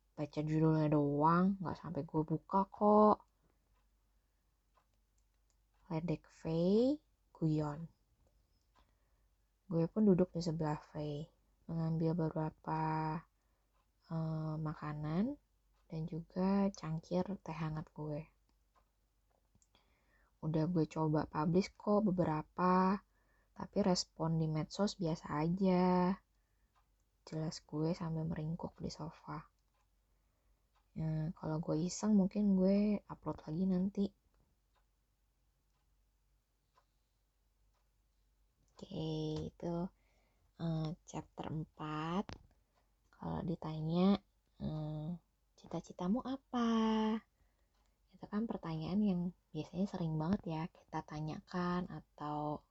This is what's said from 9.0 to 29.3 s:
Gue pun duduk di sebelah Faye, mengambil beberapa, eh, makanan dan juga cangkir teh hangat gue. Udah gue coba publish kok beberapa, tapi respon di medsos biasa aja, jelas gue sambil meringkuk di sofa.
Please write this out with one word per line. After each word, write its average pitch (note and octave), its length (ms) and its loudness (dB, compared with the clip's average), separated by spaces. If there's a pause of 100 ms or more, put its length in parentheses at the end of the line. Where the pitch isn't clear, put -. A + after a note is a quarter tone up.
Gue E3 200 2
pun G#3+ 200 2
duduk F3+ 240 6
di E3 80 -4
sebelah D#3 360 0 (120)
Faye, D3+ 400 -8 (400)
mengambil D#3+ 440 0
beberapa, D#3+ 680 -2 (1300)
eh, D#3+ 480 -4
makanan D#3 760 -2 (560)
dan D#3+ 200 -6
juga F#3+ 640 0
cangkir E3 520 -4 (200)
teh D#3+ 80 -8
hangat D#3 400 -6
gue. D3+ 280 -6 (2250)
Udah D#3 200 2
gue E3+ 240 2
coba D#3 400 0
publish E3 480 2
kok G#3 320 2
beberapa, F3+ 880 2 (560)
tapi - 320 -8
respon E3 560 0
di D#3 80 0
medsos D#3 480 -2
biasa D#3+ 280 -2 (200)
aja, F3+ 720 4 (1120)
jelas D#3+ 400 -6
gue D#3 240 0
sambil D#3+ 320 -4
meringkuk E3 560 -6
di - 80 -6
sofa. D#3 560 -12 (1500)